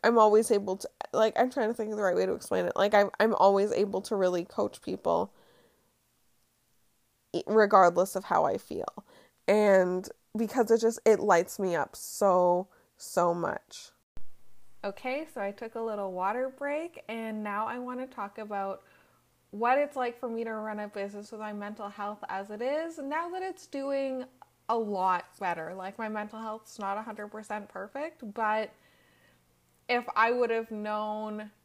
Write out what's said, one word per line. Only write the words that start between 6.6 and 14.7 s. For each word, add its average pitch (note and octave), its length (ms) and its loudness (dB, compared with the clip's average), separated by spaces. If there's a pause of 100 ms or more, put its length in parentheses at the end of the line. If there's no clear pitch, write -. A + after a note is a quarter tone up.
e-, E3+ 120 0
regardless F#3+ 680 6
of F#3+ 80 -4
how E3 220 2
I C3+ 100 0
feel. - 480 -10 (420)
And F#3+ 600 4 (260)
because A3+ 360 0
it A3+ 100 6
just, A3+ 240 2
it G#3+ 160 6
lights F#3 380 2
me F3+ 180 0
up - 180 -2
so, F3+ 720 2 (280)
so F3 380 0
much. - 560 -8 (920)